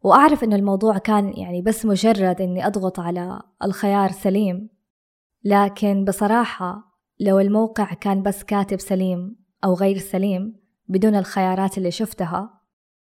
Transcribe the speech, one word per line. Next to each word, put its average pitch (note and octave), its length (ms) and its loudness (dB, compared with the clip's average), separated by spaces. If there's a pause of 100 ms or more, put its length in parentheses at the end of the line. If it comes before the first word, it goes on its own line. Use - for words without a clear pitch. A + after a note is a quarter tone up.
وأعرف G3+ 420 6
إنه G#3+ 120 2
الموضوع G3 420 2
كان G#3 300 0
يعني F3+ 340 -8
بس G#3+ 240 -2
مجرد G3 540 2
إني F3+ 260 -2
أضغط F#3+ 340 -4
على F3 420 -6 (200)
الخيار G3 480 0
سليم، G3 580 -2 (760)
لكن G3+ 600 2
بصراحة G3+ 760 -2 (380)
لو G3 200 4
الموقع G#3+ 540 0
كان F#3+ 280 -2
بس G3+ 220 -4
كاتب G3 360 -2
سليم F#3 560 -4 (280)
أو F#3 100 4
غير G3 240 0
سليم G3 600 -4 (280)
بدون F#3+ 260 4
الخيارات F#3+ 640 0
اللي F3+ 120 -2
شفتها، F3+ 680 -6 (420)